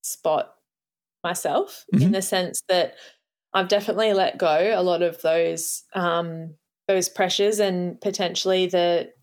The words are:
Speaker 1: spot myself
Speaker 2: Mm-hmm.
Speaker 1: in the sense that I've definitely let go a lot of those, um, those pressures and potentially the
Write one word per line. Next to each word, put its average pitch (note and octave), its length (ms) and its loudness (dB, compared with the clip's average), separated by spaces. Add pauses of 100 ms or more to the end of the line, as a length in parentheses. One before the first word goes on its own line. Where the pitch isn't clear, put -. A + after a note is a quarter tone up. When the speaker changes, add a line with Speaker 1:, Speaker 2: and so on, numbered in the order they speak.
Speaker 1:
spot - 500 -4 (680)
myself F3 680 -4
Speaker 2:
Mm-hmm. C3+ 120 4
Speaker 1:
in F#3+ 80 4
the G3 80 0
sense F#3 480 -2
that F3+ 240 2 (600)
I've F#3 140 0
definitely G#3 460 2
let F#3+ 240 0
go F3 380 2
a F#3 80 0
lot F3 180 2
of E3+ 200 -2
those, E3 640 -2 (100)
um, E3+ 600 -4 (340)
those F#3 220 2
pressures G3+ 500 0
and F3+ 400 -2
potentially F#3 680 -2
the F3 440 0 (120)